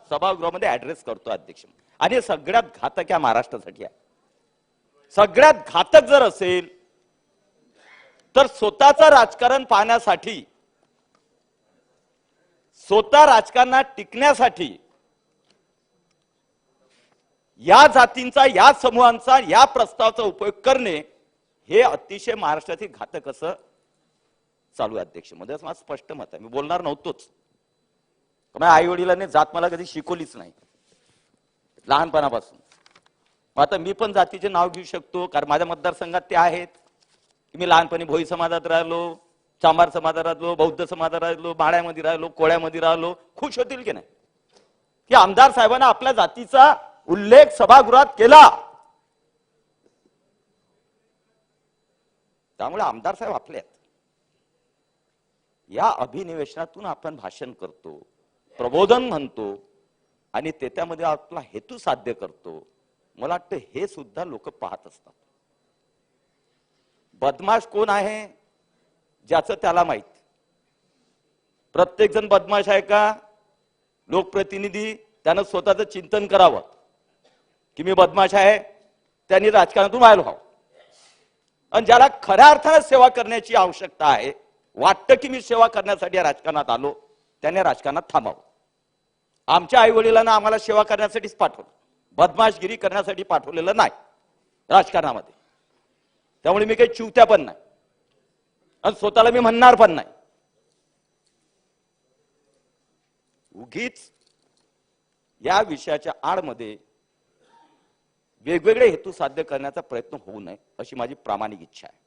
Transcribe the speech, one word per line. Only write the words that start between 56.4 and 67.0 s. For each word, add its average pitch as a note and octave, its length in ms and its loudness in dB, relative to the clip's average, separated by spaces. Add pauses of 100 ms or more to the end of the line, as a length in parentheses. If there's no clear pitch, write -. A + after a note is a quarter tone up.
आपण D#3 300 -14
भाषण - 380 -18
करतो, D#2+ 440 -20 (600)
प्रबोधन F#3+ 440 0
म्हणतो B2+ 520 -12 (800)
आणि D3+ 180 -10
त्याच्यामध्ये E3 540 -10
आपला D#3 380 -8
हेतू G#3+ 340 -20
साध्य A#2+ 360 -8
करतो. E2+ 480 -18 (560)
मला D3 160 -8
वाटतं F3 240 -12 (160)
हे F3 140 -10
सुद्धा D3+ 380 -16
लोक C3 240 -18
पाहत - 380 -16
असतात. - 240 -20 (2000)